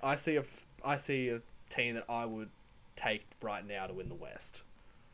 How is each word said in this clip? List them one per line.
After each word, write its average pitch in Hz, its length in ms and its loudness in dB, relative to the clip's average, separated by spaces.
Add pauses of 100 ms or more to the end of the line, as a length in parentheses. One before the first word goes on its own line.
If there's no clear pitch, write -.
I 139 140 6
see 151 220 4
a 139 40 8
f-, - 240 -10 (180)
I 143 120 4
see 131 340 2
a 117 120 0 (280)
team 120 240 2
that 113 160 -2
I 117 160 0
would 110 240 -4 (460)
take 110 320 0 (160)
right 104 200 -2
now 101 220 -4
to 95 80 -6
win 92 160 -6
the 87 60 -6
West. - 480 -6 (500)